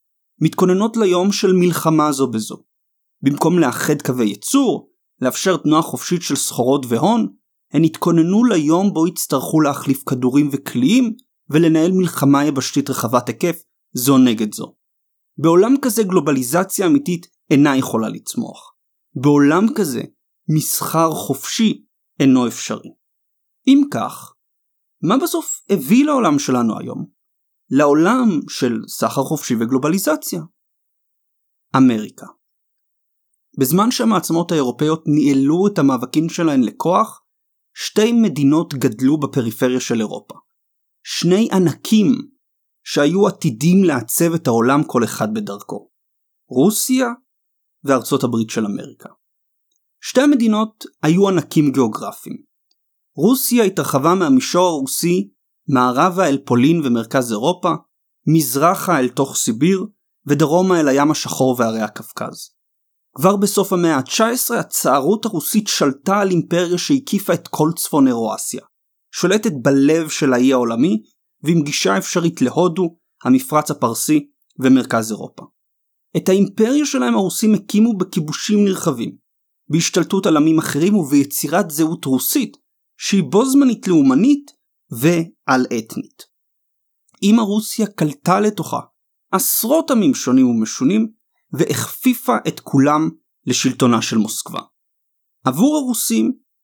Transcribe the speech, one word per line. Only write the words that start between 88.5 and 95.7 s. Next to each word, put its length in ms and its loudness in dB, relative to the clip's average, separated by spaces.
עשרות 600 0
עמים 220 2
שונים 340 2
ומשונים, 640 0
והכפיפה 800 -2
את 120 -6
כולם 500 2
לשלטונה 560 0
של 160 -2
מוסקבה. 440 -4
עבור 340 0